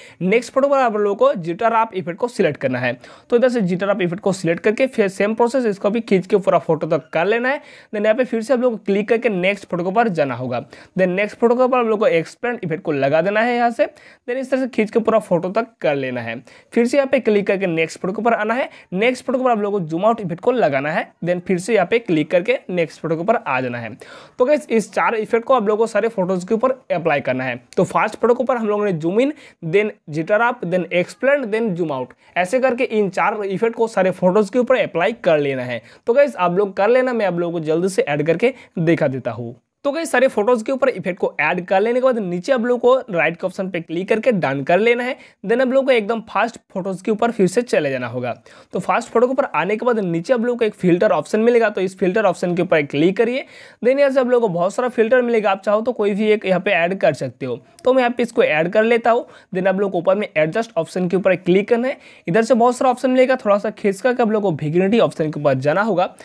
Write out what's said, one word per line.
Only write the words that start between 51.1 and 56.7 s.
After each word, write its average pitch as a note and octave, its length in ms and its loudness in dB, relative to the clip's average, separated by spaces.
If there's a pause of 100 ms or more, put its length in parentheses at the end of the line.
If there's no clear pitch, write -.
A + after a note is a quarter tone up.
ऑप्शन E3 280 -2
मिलेगा, A3+ 300 4
तो G#3+ 120 -4
इस F#3+ 160 -4
फिल्टर G3 280 0
ऑप्शन F3 300 0
के F3+ 60 0
ऊपर E3 220 2
क्लिक D#3 340 0
करिए। B3 280 0 (400)
then C4+ 140 4
यहाँ C#4 120 4
से C4+ 80 2
आप B3+ 80 2
लोगों A#3+ 200 2
को F3 60 -2
बहुत B3+ 200 0
सारा B3 160 -2
फिल्टर A#3+ 320 2
मिलेगा, A3+ 300 2
आप G3 140 -2
चाहो G#3+ 160 2
तो B3 120 -2
कोई G#3 200 0
भी G#3+ 160 0
एक G#3+ 160 2
यहाँ F#3 140 2
पे G3+ 140 -2